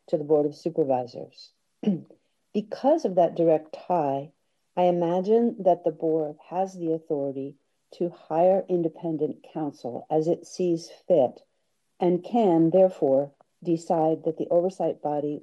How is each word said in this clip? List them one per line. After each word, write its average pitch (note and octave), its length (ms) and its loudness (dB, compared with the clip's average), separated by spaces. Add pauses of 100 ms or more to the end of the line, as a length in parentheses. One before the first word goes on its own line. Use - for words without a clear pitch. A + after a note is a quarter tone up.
to F3 80 0
the D3+ 80 -6
Board D3 220 4
of C#3+ 100 -8
Supervisors. C3+ 920 -4 (340)
<clears throat> - 680 -6
Because B3+ 520 0
of G3 100 -4
that E3+ 220 2
direct D#3+ 400 0 (100)
tie, D3 440 -2 (460)
I F3+ 80 2
imagine F#3 760 2
that F3 240 2
the D#3+ 80 0
board D#3 420 -2 (160)
has F#3 240 -4
the E3 180 -4
authority C#3 600 -6 (400)
to F3 160 -4 (180)
hire F#3 400 4
independent E3 840 -4
counsel C#3 560 -8
as D#3 160 0
it - 220 -2
sees E3+ 420 -4 (160)
fit C#3 340 2 (600)
and F3 240 0
can, E3+ 460 2
therefore, D3+ 600 2 (320)
decide D#3+ 600 0
that D#3+ 120 -4
the - 140 -6
oversight F3 500 0
body D3 420 -4